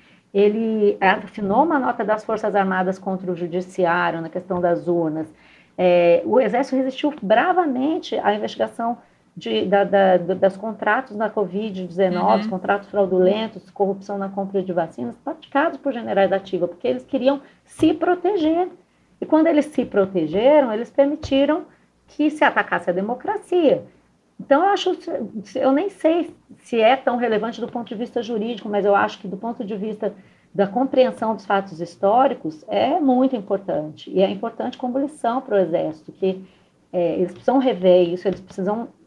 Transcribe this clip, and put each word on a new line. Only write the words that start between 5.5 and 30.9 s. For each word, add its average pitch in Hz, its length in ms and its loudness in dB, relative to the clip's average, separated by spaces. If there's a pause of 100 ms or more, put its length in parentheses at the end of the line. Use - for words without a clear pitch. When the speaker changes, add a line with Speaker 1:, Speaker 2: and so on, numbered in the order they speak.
Speaker 1:
É, 175 480 4
o 214 140 4
Exército 247 360 0
resistiu 262 460 -2
bravamente 302 960 0
à 208 160 0
investigação 220 640 -6 (400)
de, 220 280 -2
da, 202 180 2
da, 190 340 4
do, 175 160 -2
das 190 240 0
contratos 220 580 -4
na 208 140 -2
covid 190 560 -4
dezenove, 185 600 0
Speaker 2:
Uhum. 220 40 -6
Speaker 1:
contratos 202 400 -4
fraudulentos, 196 800 0
corrupção 196 480 -4
na 196 100 -4
compra 196 360 -4
de 185 100 -6
vacinas, 160 500 -4
praticados 294 560 -4
por 277 140 -4
generais 196 380 0
da 196 60 0
ativa, 180 300 -4
porque - 200 -8
eles 254 160 -2
queriam 277 360 0 (240)
se - 300 0
proteger. 359 760 0 (520)
E - 60 -6
quando 311 180 4
eles 302 220 2
se - 180 -4
protegeram, 202 880 2
eles 233 160 -6
permitiram 285 760 0 (420)
que 294 240 -2
se - 120 -2
atacasse 180 460 0
a 180 40 2
democracia. 247 920 0 (540)
Então, 285 240 2
eu 392 60 4
acho, 370 280 0 (580)
eu 262 160 2
nem 320 180 0
sei 320 460 -2 (220)
se - 240 -2
é 233 160 6
tão - 200 -2
relevante 214 440 -2
do 233 60 -6
ponto 233 200 -10
de 240 80 -10
vista 233 260 -6
jurídico, 226 460 -6
mas 202 160 -2
eu 202 120 4
acho 208 240 0
que - 80 -12
do 190 100 -10
ponto 233 260 -8
de 202 140 -8
vista 208 360 -6 (400)
da 196 140 2
compreensão 254 680 0